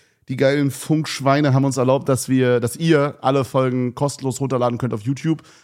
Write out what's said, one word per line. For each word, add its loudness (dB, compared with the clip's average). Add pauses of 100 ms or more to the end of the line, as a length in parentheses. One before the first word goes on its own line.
(300)
Die -6
geilen 2
Funkschweine 0
haben 4
uns 0
erlaubt, 0
dass 0
wir, 2
dass -4
ihr 2
alle 2
Folgen -2
kostenlos -4
runterladen -2
könnt -4
auf -6
YouTube. -4 (220)